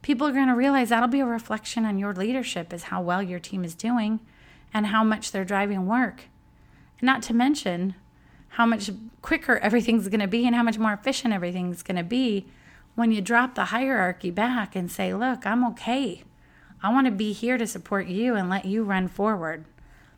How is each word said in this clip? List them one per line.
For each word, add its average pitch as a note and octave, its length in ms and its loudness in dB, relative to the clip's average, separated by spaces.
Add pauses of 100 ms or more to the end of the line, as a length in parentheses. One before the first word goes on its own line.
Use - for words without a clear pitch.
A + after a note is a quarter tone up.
People C#4+ 240 0
are C#4+ 60 2
gonna B3+ 240 4
realize C4 320 4
that'll A#3 220 2
be C#4 100 2
a C4+ 60 2
reflection A3+ 580 -4
on G#3 160 0
your G3+ 140 -4
leadership, G3+ 580 -4
is E3+ 120 -10
how F3+ 180 -6
well F3+ 200 0
your F3+ 160 -6
team F3+ 280 -6
is E3 100 -10
doing A3 460 0 (520)
and G#3+ 120 0
how A3 180 2
much - 300 0
they're F#3+ 100 -2
driving G3 440 0
work. A#3 420 -2 (720)
And B3 60 0
not C4 180 2
to A#3 100 -4
mention G3 640 0 (580)
how A#3 120 2
much A3 240 0 (320)
quicker D#4+ 360 0
everything's A3 500 2
gonna G#3 180 0
be A#3 220 2
and A#3+ 80 4
how A#3+ 80 4
much A3+ 140 0
more G#3+ 160 2
efficient A#3+ 400 -2
everything's F3+ 500 -4
gonna F#3 180 -2
be G#3+ 460 0 (480)
when A#3 160 2
you G#3+ 80 2
drop A#3+ 360 2
the - 100 0
hierarchy G#3 680 0
back G#3+ 460 -2
and F3 120 -4
say, F#3 240 -4
"Look, B3 320 -2
I'm A#3 200 2
okay. A#3 580 -4 (580)
I G#3 120 2
wanna C4 180 6
be G#3 220 -2
here A#3+ 240 0
to A3+ 100 0
support G3 400 -4
you A3 280 0
and F#3 140 0
let F#3+ 140 -2
you G#3 220 -2
run F#3 240 0
forward." E3 560 -2 (520)